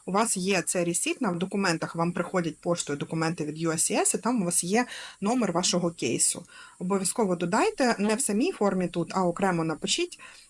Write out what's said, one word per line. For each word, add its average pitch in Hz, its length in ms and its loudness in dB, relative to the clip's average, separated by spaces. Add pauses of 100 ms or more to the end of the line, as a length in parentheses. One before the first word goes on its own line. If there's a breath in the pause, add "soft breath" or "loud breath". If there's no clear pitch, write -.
У 185 60 -4
вас 220 240 2
є 185 260 2
цей 180 220 -2
ресіт, 175 360 -2
на, 214 100 0
в 175 80 -2
документах 185 560 0
вам 170 180 0
приходять 170 460 -2
поштою 170 400 -2
документи 160 460 -2
від 151 140 -6
U 165 120 0
S 160 220 0
C 247 80 2
S, 392 140 0
і 208 40 -4
там 233 240 0
у - 20 0
вас 175 200 0
є 220 220 2 (340 loud breath)
номер 214 320 2
вашого 170 380 2
кейсу. - 540 0 (340 loud breath)
Обов'язково 190 580 0
додайте, 233 600 2
не 208 160 2
в 226 60 0
самій 254 320 0
формі 185 360 2
тут, 170 260 -2
а 190 100 2
окремо 175 400 2
напишіть. 190 540 -2 (320 loud breath)